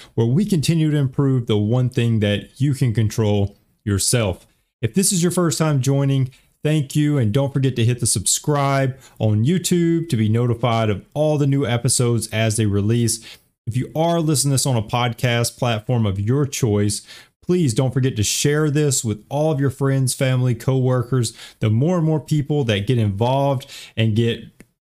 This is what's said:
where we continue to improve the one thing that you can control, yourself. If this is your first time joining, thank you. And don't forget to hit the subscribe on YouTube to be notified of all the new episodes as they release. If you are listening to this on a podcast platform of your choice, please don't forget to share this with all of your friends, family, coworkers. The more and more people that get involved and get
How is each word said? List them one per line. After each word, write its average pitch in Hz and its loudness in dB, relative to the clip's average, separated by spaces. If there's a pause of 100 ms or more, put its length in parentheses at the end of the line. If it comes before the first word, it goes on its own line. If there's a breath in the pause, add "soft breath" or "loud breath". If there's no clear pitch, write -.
(160 loud breath)
where 117 2
we 147 2
continue 160 0
to 147 2
improve 135 0
the 107 2
one 117 2
thing 117 0
that 104 -2
you 139 2
can 127 0
control, 104 0 (300)
yourself. 101 0 (360)
If 113 -4
this 196 2
is 170 0
your 175 2
first 175 0
time 151 2
joining, 139 0 (320 loud breath)
thank 151 -2
you. 147 2
And 107 2
don't 139 0
forget 131 0
to 113 2
hit 120 0
the 110 -2
subscribe 135 0 (180 loud breath)
on 107 0
YouTube 170 0
to 113 0
be 107 2
notified 113 0
of 95 -4
all 151 0
the 143 0
new 139 0
episodes 120 0
as 110 0
they 110 2
release. 107 0 (400 loud breath)
If 123 -6
you 131 -4
are 170 0
listening 151 0
to 135 0
this 127 -2
on 131 0
a 113 2
podcast 120 -2
platform 117 0
of 98 -2
your 131 0
choice, 104 0 (400 loud breath)
please 175 2
don't 131 0
forget 127 0
to 104 0
share 147 0
this 143 0
with 104 -4
all 151 0
of 139 -2
your 139 2
friends, 135 0
family, 127 0
coworkers. 127 0 (300 loud breath)
The 110 2
more 139 2
and 160 0
more 156 2
people 147 -2
that 104 0
get 123 2
involved 123 0 (240 loud breath)
and 110 0
get 117 0 (480)